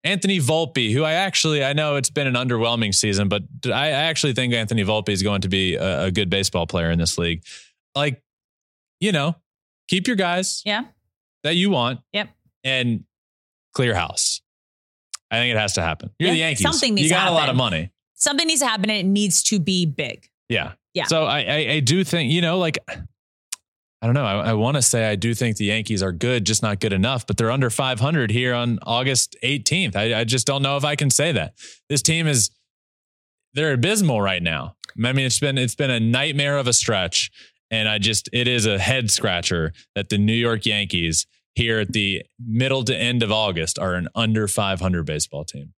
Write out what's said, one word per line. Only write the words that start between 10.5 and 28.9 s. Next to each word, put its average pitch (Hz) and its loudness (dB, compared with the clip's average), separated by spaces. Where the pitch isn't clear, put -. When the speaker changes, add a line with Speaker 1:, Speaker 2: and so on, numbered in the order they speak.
Speaker 2:
Yeah. 214 -2
Speaker 1:
that 165 0
you 196 4
want 127 0
Speaker 2:
Yep. 208 -4
Speaker 1:
and 123 0
clear 120 2
house. - -2
I 113 0
think 120 0
it 107 2
has 104 0
to 92 -2
happen. 82 -4
You're 170 2
the 165 2
Speaker 2:
Yeah, 160 0
Speaker 1:
Yankees. 139 -2
Speaker 2:
something 269 2
needs 190 2
Speaker 1:
You - -
Speaker 2:
to 180 2
Speaker 1:
got 190 2
a 175 2
lot 165 4
of 147 2
Speaker 2:
happen. 127 0
Speaker 1:
money. 95 0
Speaker 2:
Something 294 0
needs 320 0
to 277 0
happen, 214 0
and 214 2
it 190 2
needs 202 4
to 214 2
be 180 2
big. 139 -6
Speaker 1:
Yeah. 90 -2
Speaker 2:
Yeah. 175 -2
Speaker 1:
So 160 2
I, 139 0
I, 123 -2
I 151 2
do 156 2
think, 156 0
you 175 2
know, 170 0
like, 160 0
I - -14
don't 120 2
know. 143 0
I, 101 0
I - 2
wanna 123 2
say 113 2
I 104 0
do 110 -2
think 113 -2
the 107 -4
Yankees 107 -2
are 92 -2
good, 117 0
just 110 0
not 104 -2
good 107 0
enough, 113 0
but 107 -2
they're 113 2
under 131 2
five 131 -2
hundred 135 0
here 123 0
on 120 0
August 127 0